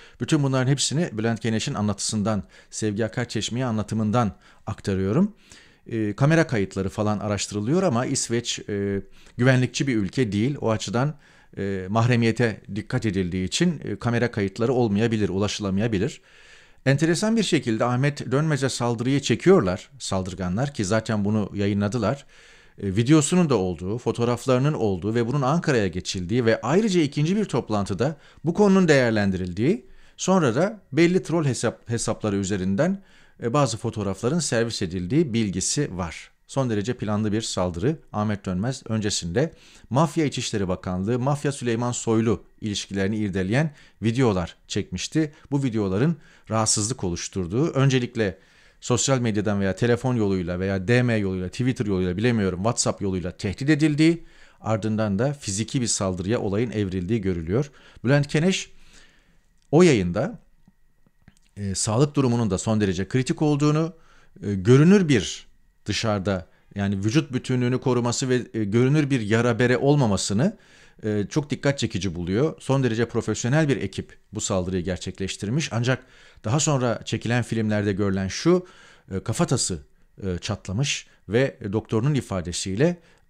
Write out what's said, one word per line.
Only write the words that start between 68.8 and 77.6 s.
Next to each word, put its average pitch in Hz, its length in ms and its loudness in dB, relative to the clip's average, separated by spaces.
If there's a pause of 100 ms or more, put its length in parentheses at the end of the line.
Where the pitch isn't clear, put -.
bir 135 100 2
yara 110 380 2
bere 123 200 4
olmamasını, 131 800 2 (480)
e, 104 260 0
çok 147 200 -2
dikkat 139 280 0
çekici 95 360 -4
buluyor. 95 440 -2
Son 135 240 0
derece 117 260 0
profesyonel 123 600 0
bir 127 80 0
ekip - 420 -10 (140)
bu - 80 -8
saldırıyı 92 440 -2
gerçekleştirmiş. 95 880 -6
Ancak 120 320 -2 (400)
daha 123 160 0
sonra 127 440 0
çekilen 117 380 -2
filmlerde 107 500 0